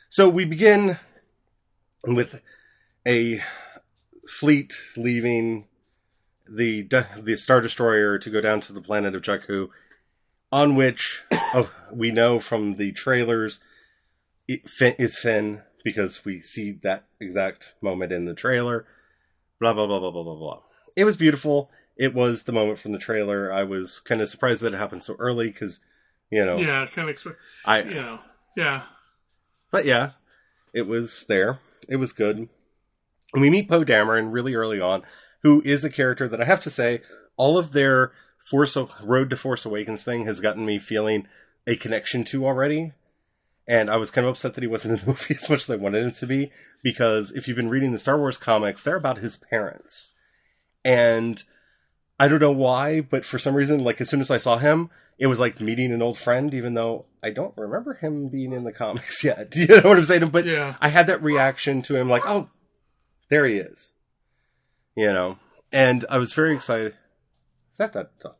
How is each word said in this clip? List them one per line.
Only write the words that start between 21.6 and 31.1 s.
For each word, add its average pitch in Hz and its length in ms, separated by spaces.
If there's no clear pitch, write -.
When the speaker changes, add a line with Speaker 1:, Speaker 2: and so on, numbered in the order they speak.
Speaker 1:
It 131 180
was 123 300
the - 80
moment 107 280
from 107 120
the 101 80
trailer. 101 540
I 98 100
was 95 360
kinda 110 280
surprised 120 340
that 113 120
it 98 40
happened 95 260
so 104 160
early, 117 320
'cause, 101 280
you 107 160
know. 90 120
Speaker 2:
Yeah, 135 300
kinda 165 240
expect-, - 260
Speaker 1:
I 110 180
Speaker 2:
you 202 120
know, 117 240
yeah. 139 260
Speaker 1:
But 185 140
yeah, 131 260
it 113 140
was 113 400